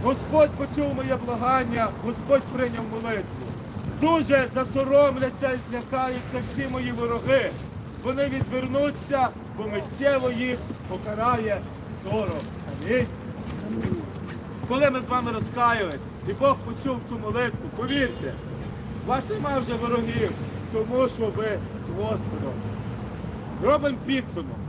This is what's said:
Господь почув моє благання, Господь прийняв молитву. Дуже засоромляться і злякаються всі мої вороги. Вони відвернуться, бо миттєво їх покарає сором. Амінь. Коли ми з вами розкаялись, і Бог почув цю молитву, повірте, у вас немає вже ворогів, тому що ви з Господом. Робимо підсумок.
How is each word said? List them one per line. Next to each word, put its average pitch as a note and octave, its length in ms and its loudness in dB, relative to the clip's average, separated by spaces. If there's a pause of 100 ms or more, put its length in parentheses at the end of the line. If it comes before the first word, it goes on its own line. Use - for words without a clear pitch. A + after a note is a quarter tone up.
Господь D4 460 6
почув C#4+ 460 -2
моє C4 200 0 (100)
благання, A#3+ 600 2 (180)
Господь C4 360 4
прийняв A#3+ 500 -2
молитву. A3 540 -4 (560)
Дуже C#4 520 6
засоромляться C4 1000 4
і B3+ 60 -2 (120)
злякаються B3+ 720 -2 (120)
всі C4+ 140 -2
мої B3+ 240 -2
вороги. A#3 600 2 (540)
Вони C4+ 220 2
відвернуться, C4 1000 2 (300)
бо G#3+ 60 -4
миттєво B3+ 680 2
їх B3 280 0 (280)
покарає G#3+ 760 0 (420)
сором. G3+ 380 0 (440)
Амінь. A#3+ 220 4 (1600)
Коли C#4 220 6
ми B3+ 120 0
з G#3+ 60 -6
вами A#3+ 240 2
розкаялись, G#3+ 680 2 (280)
і G3+ 40 0
Бог C4+ 220 6
почув B3 440 -4 (100)
цю A3+ 100 -4
молитву, G#3+ 560 -2
повірте, B3 580 0 (720)
у - 40 -2
вас C4 200 2
немає C#4+ 300 0
вже A#3+ 140 -2
ворогів, A3+ 580 2 (420)
тому A#3 340 2
що A3+ 180 -2
ви G#3 340 0 (280)
з F#3+ 140 -4
Господом. - 520 -2 (1080)
Робимо C#4+ 420 4
підсумок. A#3+ 520 -2 (120)